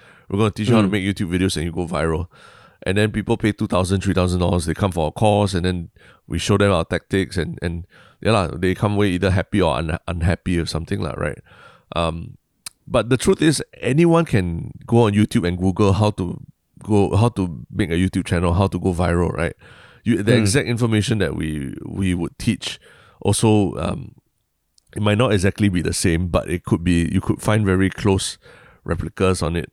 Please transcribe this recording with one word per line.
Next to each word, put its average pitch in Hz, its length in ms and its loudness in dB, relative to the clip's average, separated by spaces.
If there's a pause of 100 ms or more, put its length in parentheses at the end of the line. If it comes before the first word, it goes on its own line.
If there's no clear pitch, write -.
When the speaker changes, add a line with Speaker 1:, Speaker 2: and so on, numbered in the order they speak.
(280)
Speaker 1:
We're 98 100 -4
gonna 107 120 2
teach 104 180 -2
you 117 60 4
how 110 80 6
to 98 60 2
Speaker 2:
Mm. 95 40 0
Speaker 1:
make 98 120 -2
YouTube 95 260 -2
videos 90 260 0
and 76 80 -2
you 85 80 -4
go 87 140 -4
viral. 82 400 -2 (580)
And 95 140 -2
then 107 120 2
people 110 260 -2
pay 104 160 0
two 110 140 -4
thousand, 92 360 0
three 95 120 -2
thousand 90 260 2
dollars, 87 260 0
they 82 80 -2
come 101 180 -2
for 82 160 -2
a - 20 -2
course, 104 440 2
and 87 100 -2
then 90 260 -4 (380)
we 85 100 -4
show 101 200 2
them 101 120 4
our 82 140 2
tactics, 92 520 -4
and, 85 260 -4
and 85 240 -6 (340)
yeah 107 120 0
lah, 98 160 2
they 90 260 -2
come 104 200 0
away 101 160 2
either 90 200 0
happy 90 320 0
or 78 140 2
un-, 80 300 -4
unhappy 85 540 -2
or 78 60 -4
something 82 340 -6
lah, 85 160 -6
right? - 220 -6 (580)
Um, 82 400 -4 (500)
but 117 220 0
the 127 80 2
truth 190 260 0
is, 151 180 2 (200)
anyone 165 460 4
can 87 440 -2 (160)
go 117 200 4
on 104 80 2
YouTube 104 340 2
and 87 100 -2
Google 95 360 2
how 104 180 2
to 87 260 -6 (460)
go, 101 320 2
how 117 140 4
to 82 420 -4
make 95 180 -2
a 85 40 0
YouTube 92 320 0
channel, 87 260 0
how 95 160 2
to 87 100 -4
go 92 140 0
viral, 87 400 0
right? 82 240 -4 (480)
You, 104 180 0
the 107 100 2
Speaker 2:
Mm. 120 80 6
Speaker 1:
exact 107 280 0
information 110 500 0
that 82 160 0
we, 76 400 -6 (100)
we 95 300 -2
would 87 240 -4
teach - 400 -4 (440)
also, 104 560 2
um, 87 340 -6 (800)
it 104 80 -6
might 104 160 2
not 120 140 2
exactly 101 360 2
be 87 140 0
the 80 120 -2
same, 87 340 0
but 85 200 -2
it 85 160 -6
could 85 200 -2
be, 85 260 2
you 95 100 0
could - 220 -4
find 107 240 0
very 95 240 2
close - 480 -2 (460)
replicas 90 580 -2
on 82 140 -2
it 80 160 -4